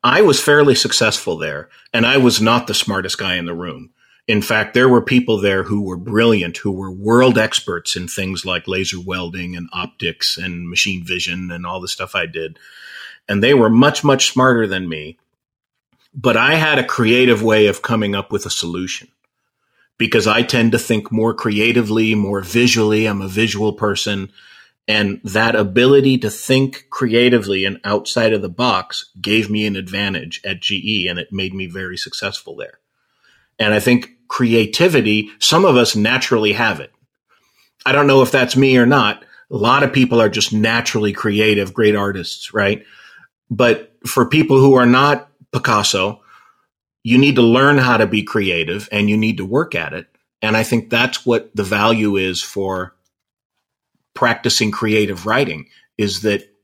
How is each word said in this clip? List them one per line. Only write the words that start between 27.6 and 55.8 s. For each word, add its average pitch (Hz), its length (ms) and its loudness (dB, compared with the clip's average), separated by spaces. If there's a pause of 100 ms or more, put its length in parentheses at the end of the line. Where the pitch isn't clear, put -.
and 98 180 -6
outside 110 500 0
of 101 80 -2
the 98 80 -8
box 107 640 -4 (100)
gave 104 280 -2
me 107 180 -2
an 101 80 -4
advantage 95 680 -8
at 95 180 -10
G 98 220 -4
E, 101 240 -4
and 87 120 -6
it - 120 -12
made 95 220 -6
me 95 140 -8
very 92 300 -12
successful - 580 -10
there. - 240 -16 (800)
And 107 120 0
I 107 80 2
think 123 320 2 (160)
creativity, 113 1080 2
some 170 260 2
of 165 120 4
us 120 200 2
naturally 107 580 0
have 107 260 -2
it. 67 120 -16 (960)
I 131 60 2
don't 143 160 4
know 135 160 6
if 127 80 0
that's 127 240 0
me 131 220 4
or 120 100 6
not. 120 360 2 (280)
A 123 60 -8
lot 123 260 2
of 127 100 -2
people 123 280 2
are 107 80 4
just 104 240 -4
naturally 110 600 -2
creative, 104 600 0
great 107 220 2
artists, 98 580 -6
right? 104 300 -2 (680)
But 117 420 0 (140)
for 131 200 2
people 151 320 4
who 135 160 8
are 123 120 6
not 139 420 2 (220)
Picasso, 104 720 -2 (840)
you 117 140 2
need 139 180 4
to 127 60 4
learn 135 380 6
how 123 180 2
to 107 80 4
be 104 180 -2
creative 92 680 -4
and 104 180 0
you 107 80 2
need 110 200 -2
to 95 80 -8
work 117 280 -4
at 78 200 -6
it. 90 140 -14 (360)
And 110 120 0
I 110 80 2
think 113 260 -2
that's 120 360 -2
what 117 300 -2
the 104 80 -4
value 104 540 0
is 92 260 -4
for 92 520 -8 (1160)
practicing 117 560 0
creative 101 560 -2
writing, 107 420 -4 (300)